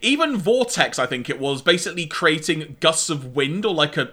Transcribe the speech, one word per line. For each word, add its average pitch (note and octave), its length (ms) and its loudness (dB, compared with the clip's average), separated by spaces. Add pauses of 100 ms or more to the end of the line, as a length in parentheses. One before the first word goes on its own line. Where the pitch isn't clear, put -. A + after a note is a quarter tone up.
Even C#4+ 360 2
Vortex, F#3+ 600 2
I B2+ 80 0
think B2 200 -6
it C3+ 120 -6
was, C3+ 240 -2
basically F3 420 0
creating D#3 720 0
gusts D#3+ 300 2
of C3 260 -6
wind, D3 300 0
or G#3 80 0
like D3+ 240 0
a, C3 160 -2